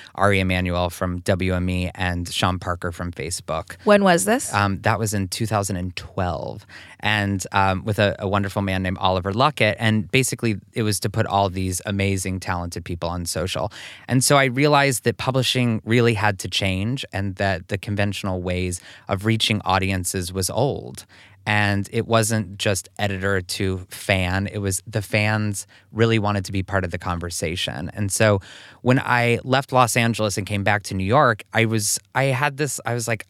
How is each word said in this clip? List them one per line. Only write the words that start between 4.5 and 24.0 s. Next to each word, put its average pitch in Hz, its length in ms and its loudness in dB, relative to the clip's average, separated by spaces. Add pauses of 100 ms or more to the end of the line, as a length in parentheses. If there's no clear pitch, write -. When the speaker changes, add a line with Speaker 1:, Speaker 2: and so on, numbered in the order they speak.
Speaker 1:
Um, 101 280 0
that 110 160 2
was 104 160 -2
in 98 140 0
two 113 180 -4
thousand 101 300 0
and 90 220 -6
twelve, - 680 -6 (360)
and, 101 500 2
um, 95 320 2
with 107 160 -2
a, 101 180 4
a 101 120 -4
wonderful 101 320 0
man 95 200 0
named 92 160 -2
Oliver 95 360 0
Luckett. 117 440 2
And 110 320 0
basically, 120 460 2 (160)
it 123 120 -2
was 107 180 0
to 107 80 -4
put 110 160 0
all 98 240 2
these 92 360 -2
amazing, 98 540 -2
talented 87 460 -6
people 85 240 -6
on 87 160 -4
social. 87 460 -4 (360)
And 127 160 2
so 143 140 6
I 135 80 6
realized 139 580 2
that 113 140 0
publishing 123 680 0
really 117 300 4
had 104 260 2
to - 80 -8
change, 98 640 -2
and 98 240 -4
that 98 320 -2
the 104 100 -4
conventional 101 640 -2
ways 90 380 -2 (300)
of 98 160 -2
reaching 110 400 2
audiences 92 640 0
was 92 180 -2
old. 107 560 -2 (400)
And 101 460 0
it 113 140 0
wasn't 110 540 0
just 101 300 -2 (100)
editor 98 420 0
to 95 380 -4 (100)
fan. 95 640 0